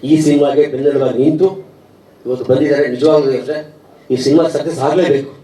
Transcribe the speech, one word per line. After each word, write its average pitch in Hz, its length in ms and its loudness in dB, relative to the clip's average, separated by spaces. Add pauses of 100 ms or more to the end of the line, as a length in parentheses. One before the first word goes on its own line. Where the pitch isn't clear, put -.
ಈ 156 40 6 (120)
ಸಿನಿಮಾಗೆ 143 380 2 (100)
ಬೆನ್ನೆಲುಬಾಗಿ 135 500 0
ನಿಂತು 160 260 2 (760)
ಇವತ್ತು 123 260 -6
ಬಂದಿದ್ದಾರೆ. 143 440 2
ನಿಜವಾಗ್ಲೂ 147 440 2
ಇದ್ರೆ 143 180 -8 (540)
ಈ 127 40 0 (100)
ಸಿನಿಮಾ 151 180 4 (120)
ಸಕ್ಸಸ್ 143 320 -6
ಆಗಲೇಬೇಕು. 151 440 0 (120)